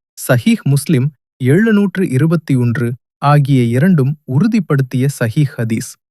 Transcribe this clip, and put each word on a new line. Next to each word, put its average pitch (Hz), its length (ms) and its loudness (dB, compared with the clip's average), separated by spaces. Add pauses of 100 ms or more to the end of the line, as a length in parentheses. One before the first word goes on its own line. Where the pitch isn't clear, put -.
(180)
சஹீஹ் 135 460 0
முஸ்லிம் 139 440 0 (340)
எழுநூற்று 196 680 2
இருபத்தி 160 460 0
ஒன்று 120 320 0 (320)
ஆகிய 143 440 2
இரண்டும் 135 480 2 (160)
உறுதிப்படுத்திய 139 840 0
சஹீஹ் 127 460 -2
ஹதீஸ். 113 360 -6 (200)